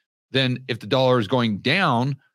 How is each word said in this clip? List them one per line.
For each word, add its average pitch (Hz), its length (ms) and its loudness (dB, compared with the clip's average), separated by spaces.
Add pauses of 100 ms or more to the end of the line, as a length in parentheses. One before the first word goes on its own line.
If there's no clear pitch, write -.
(320)
then 131 360 -2
if 123 120 -6
the 110 60 -16
dollar 127 340 2
is 98 80 -4
going 117 300 0
down 139 580 0 (180)